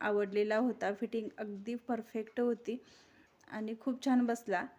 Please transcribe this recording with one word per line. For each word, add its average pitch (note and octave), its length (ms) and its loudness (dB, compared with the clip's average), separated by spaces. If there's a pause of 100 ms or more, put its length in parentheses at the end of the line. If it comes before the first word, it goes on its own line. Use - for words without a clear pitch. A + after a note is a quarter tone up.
आवडलेला G#3 560 2
होता, A3 360 2
फिटिंग G#3+ 340 -4 (100)
अगदी G#3 400 -8
परफेक्ट A3+ 640 -6
होती A#3+ 380 0 (720)
आणि G#3+ 320 -6
खूप B3+ 260 -2
छान B3 200 6
बसला. A3 380 0 (160)